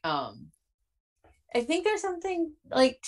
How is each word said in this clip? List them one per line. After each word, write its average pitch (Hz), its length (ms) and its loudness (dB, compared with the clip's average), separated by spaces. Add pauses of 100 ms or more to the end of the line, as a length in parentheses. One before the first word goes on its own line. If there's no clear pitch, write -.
um, 131 460 -6 (1040)
I 240 80 2
think 320 220 0
there's 427 180 2
something, 349 500 -2 (180)
like, 262 380 4